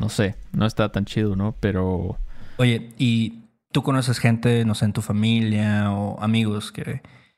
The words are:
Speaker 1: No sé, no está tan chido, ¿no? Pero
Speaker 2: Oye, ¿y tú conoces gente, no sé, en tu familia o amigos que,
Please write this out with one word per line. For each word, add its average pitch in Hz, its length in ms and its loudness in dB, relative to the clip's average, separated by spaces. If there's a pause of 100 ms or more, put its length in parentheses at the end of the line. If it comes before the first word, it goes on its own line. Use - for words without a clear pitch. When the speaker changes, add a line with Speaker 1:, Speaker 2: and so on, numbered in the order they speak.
Speaker 1:
No 107 80 -2
sé, 101 260 -2 (180)
no - 120 0
está 107 260 0
tan 98 140 -2
chido, 107 300 -2
¿no? 104 240 -2
Pero 92 580 -2 (400)
Speaker 2:
Oye, 120 400 0
¿y 117 480 0 (260)
tú 135 120 0
conoces 131 360 0
gente, 117 460 4
no 107 100 0
sé, - 100 -2
en 104 80 2
tu 110 80 -4
familia 107 920 2
o 101 280 -4
amigos 107 520 0
que, - 280 -8 (360)